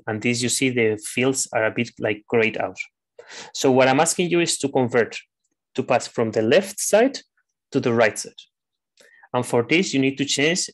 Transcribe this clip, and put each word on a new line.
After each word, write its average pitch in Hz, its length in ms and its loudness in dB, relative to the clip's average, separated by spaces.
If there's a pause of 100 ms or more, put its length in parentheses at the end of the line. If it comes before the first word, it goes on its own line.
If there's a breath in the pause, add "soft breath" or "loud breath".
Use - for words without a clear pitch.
and 107 140 -6
this, 120 200 -2
you 123 60 -2
see, 131 220 0
the 113 360 0
fields 131 480 -2
are 110 120 0
a 110 60 0
bit, 117 280 -4
like, 107 280 -4
grayed 110 300 0
out. 95 200 -6 (760 loud breath)
So 139 180 0
what 127 180 6
I'm 135 100 4
asking 165 300 0
you 170 100 2
is 170 200 0
to 139 100 -2
convert, 123 500 0 (560)
to 127 80 -2
pass 117 240 0
from 113 240 -2
the 110 100 0
left 156 380 2
side 240 400 2 (520)
to 135 100 0
the 120 120 0
right 113 240 2
side. - 140 -12 (1040 soft breath)
And 123 120 0
for 120 180 2
this, 156 300 0
you 135 60 0
need 135 180 0
to 143 80 -2
change 160 480 -2